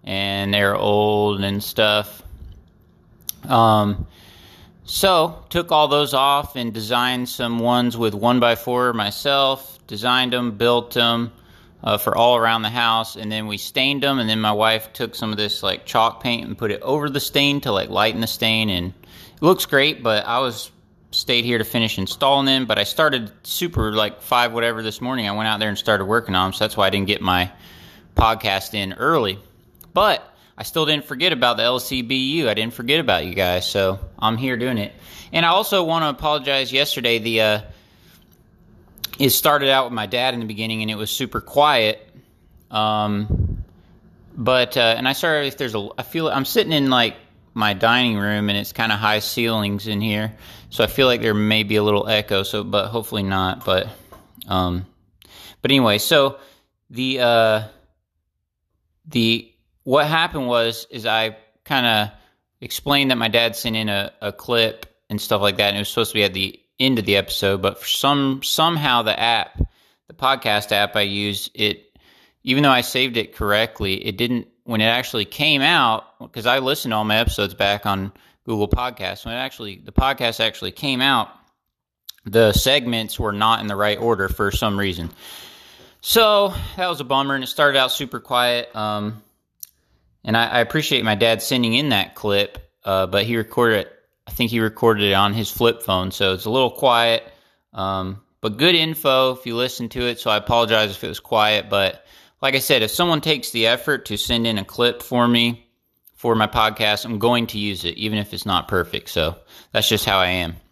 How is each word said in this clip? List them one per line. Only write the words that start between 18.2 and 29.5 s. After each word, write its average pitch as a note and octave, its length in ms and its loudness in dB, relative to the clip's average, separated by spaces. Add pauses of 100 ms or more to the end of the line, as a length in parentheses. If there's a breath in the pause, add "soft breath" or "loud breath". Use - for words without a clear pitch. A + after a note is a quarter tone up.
the A2+ 60 -2
stain, A2 440 0
and F2+ 220 -4 (440 loud breath)
it - 40 -12
looks F#3 260 4
great, C#3+ 360 2
but A2 240 0
I A#2+ 140 0
was, B2 320 -6 (380)
stayed A#2+ 340 0
here A#2+ 140 0
to A2 60 0
finish A2+ 320 0
installing C3+ 480 0
them, C3+ 220 0
but G#2+ 100 0
I G2+ 60 2
started C3+ 480 0 (140)
super, C#3 480 -4
like, G#2+ 280 0
five A#2+ 320 2
whatever A2+ 300 -2
this A2 180 -8
morning. B2 280 -4
I - 20 -2
went G#2+ 160 -2
out G#2+ 140 -2
there G#2+ 80 0
and G2+ 100 -4
started G2+ 280 0
working A2 280 0
on F#2 120 2
'em, F#2 80 -2
so G#2+ 100 0
that's G#2+ 120 -4
why G2 120 4
I - 20 2
didn't G2 160 -2
get G2+ 160 -2
my F#2 300 0 (640 loud breath)
podcast A2 580 0
in G2 200 -4
early. A#2+ 440 0 (540)